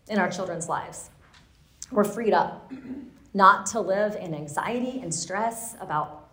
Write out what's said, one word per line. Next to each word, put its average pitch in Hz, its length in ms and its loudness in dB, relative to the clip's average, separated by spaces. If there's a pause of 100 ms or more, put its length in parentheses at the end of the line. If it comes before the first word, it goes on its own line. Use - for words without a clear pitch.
in 208 100 0
our 180 100 4
children's 175 400 -6
lives. - 420 -6 (840)
We're 208 100 4
freed 214 300 2
up - 400 0 (640)
not 202 320 8
to 233 140 -2
live 202 360 0
in 175 180 -6
anxiety 240 680 -4
and 165 140 -6
stress 226 680 -6
about - 520 -4